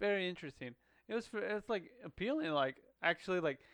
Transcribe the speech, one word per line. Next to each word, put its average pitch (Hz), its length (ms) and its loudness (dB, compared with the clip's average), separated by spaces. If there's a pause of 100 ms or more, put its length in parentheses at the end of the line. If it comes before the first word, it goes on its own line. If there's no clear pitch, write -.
very 196 280 2
interesting. 135 460 -10 (340)
It 214 60 -4
was, 226 180 -4
f-, 214 120 -4
it's, 202 240 -2
like, 190 240 -2 (120)
appealing, 214 460 -2
like, 135 320 2 (220)
actually, 175 340 2
like, 156 220 0 (140)